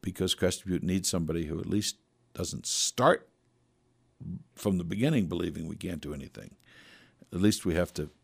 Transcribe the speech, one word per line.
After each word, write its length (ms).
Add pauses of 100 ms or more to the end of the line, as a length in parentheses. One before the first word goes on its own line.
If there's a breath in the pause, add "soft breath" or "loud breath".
Because 340
Crested 340
Butte 160
needs 240
somebody 380
who 120
at 80
least 300 (380)
doesn't 320
start 640 (1300)
from 240
the 60
beginning 420
believing 400
we 100
can't 240
do 140
anything. 420 (760 loud breath)
At 80
least 260
we 80
have 200
to 160 (140)